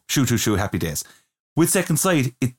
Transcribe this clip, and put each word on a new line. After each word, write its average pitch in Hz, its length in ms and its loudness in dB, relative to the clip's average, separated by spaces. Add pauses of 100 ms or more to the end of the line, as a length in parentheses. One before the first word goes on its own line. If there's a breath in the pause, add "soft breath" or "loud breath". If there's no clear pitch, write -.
Shoot, 127 220 0
shoot, 117 80 2
shoot, 104 220 0
happy 95 180 -4
days." 78 260 -6 (540 soft breath)
With 170 120 4
Second 175 280 0
Sight, 147 420 0
it, 123 200 -2